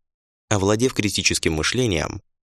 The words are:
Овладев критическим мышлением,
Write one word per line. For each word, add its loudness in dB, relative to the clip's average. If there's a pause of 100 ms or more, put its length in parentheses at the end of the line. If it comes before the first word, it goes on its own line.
(480)
Овладев 2
критическим 0
мышлением, -2 (260)